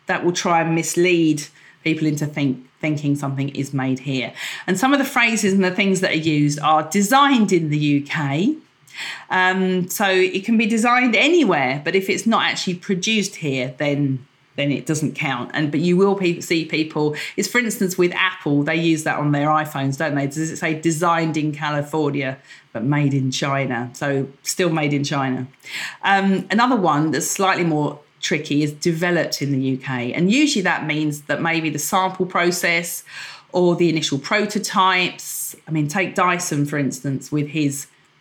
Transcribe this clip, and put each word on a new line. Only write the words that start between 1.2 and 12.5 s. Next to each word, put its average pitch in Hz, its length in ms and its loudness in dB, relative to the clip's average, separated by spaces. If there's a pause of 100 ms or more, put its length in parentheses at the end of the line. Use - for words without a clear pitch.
people 156 200 0
into 147 220 0
think, 143 420 -2 (120)
thinking 147 340 -2
something 139 360 -4
is 139 220 -6
made 131 280 -2
here. 131 320 -4 (340)
And 190 100 0
some 254 160 2
of 277 60 4
the 269 60 0
phrases 226 480 2
and 196 100 4
the 180 80 2
things 190 300 2
that 180 100 0
are - 60 0
used 147 440 2
are 156 300 4
"designed 233 640 4
in 165 180 2
the 151 80 0
U 143 240 2
K." 160 540 -2 (760)
Um, 185 580 2
so 202 200 0
it 185 360 2
can 226 140 2
be 226 80 2
designed 240 480 2
anywhere, 185 680 4
but 165 100 0
if 190 160 0
it's - 160 -2
not 214 160 2
actually 170 320 -2